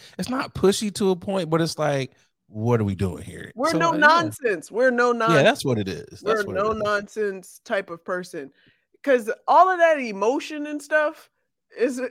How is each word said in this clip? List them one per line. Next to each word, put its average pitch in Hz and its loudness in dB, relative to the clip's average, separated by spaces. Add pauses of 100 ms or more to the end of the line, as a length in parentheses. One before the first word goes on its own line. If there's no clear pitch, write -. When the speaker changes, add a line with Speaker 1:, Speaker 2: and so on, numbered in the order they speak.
(180)
Speaker 1:
it's 185 -6
not 262 -6
pushy 202 2
to 196 0
a 185 2
point, 180 -4
but 165 2
it's 160 -2
like, 143 -2 (360)
what 113 0
are 107 2
we 98 0
doing 87 -4
here?" - -16
Speaker 2:
We're 302 0
Speaker 1:
So, 330 0
Speaker 2:
no 330 2
Speaker 1:
uh, 311 -2
yeah. 294 2
Speaker 2:
nonsense. 294 0
We're 254 4
no 240 2
Speaker 1:
Yeah, 240 -2
Speaker 2:
nonsense. 220 4
Speaker 1:
that's 269 -2
what 123 0
it 95 -4
is. - -12
That's - -18
Speaker 2:
We're 214 0
Speaker 1:
what 190 -6
it - 0
Speaker 2:
no 220 0
Speaker 1:
is. 220 -4
Speaker 2:
nonsense 208 -4
type 196 -4
of 185 -16
person. 180 -8 (520)
'Cause 247 2 (180)
all 339 6
of 370 0
that 330 4
emotion 269 -4
and 294 -10
stuff 302 -2 (480)
is, 247 -2